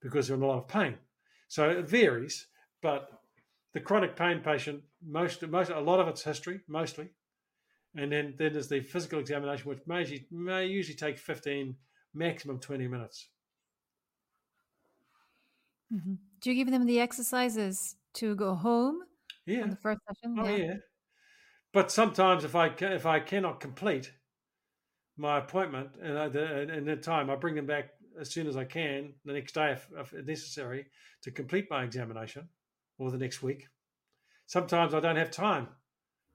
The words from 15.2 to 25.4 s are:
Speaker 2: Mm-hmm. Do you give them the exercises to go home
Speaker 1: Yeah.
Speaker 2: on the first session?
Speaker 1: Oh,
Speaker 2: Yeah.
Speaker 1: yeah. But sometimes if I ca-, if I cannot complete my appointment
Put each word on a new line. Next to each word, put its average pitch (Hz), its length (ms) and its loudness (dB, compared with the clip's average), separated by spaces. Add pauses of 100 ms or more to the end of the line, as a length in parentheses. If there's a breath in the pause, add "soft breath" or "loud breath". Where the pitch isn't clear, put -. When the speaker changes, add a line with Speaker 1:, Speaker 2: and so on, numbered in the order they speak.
Speaker 2:
Mm-hmm. 190 220 -4 (260)
Do 247 100 -2
you 247 60 4
give 254 160 2
them 247 140 4
the 240 140 6
exercises 240 960 -2 (180)
to 214 220 -2
go 190 180 2
home 240 460 2 (460)
Speaker 1:
Yeah. 226 160 -2
Speaker 2:
on 208 80 -2
the 196 60 -6
first 214 300 -2
session? 233 320 -6
Speaker 1:
Oh, 208 100 0
Speaker 2:
Yeah. 208 80 2
Speaker 1:
yeah. 175 180 0 (960 soft breath)
But 190 180 6
sometimes 190 540 6
if 135 100 -6
I 165 140 6
ca-, 185 260 0
if 139 120 -2
I 156 120 6
cannot 170 400 0
complete 139 540 -2 (1040)
my 147 220 2
appointment 139 520 -2 (100)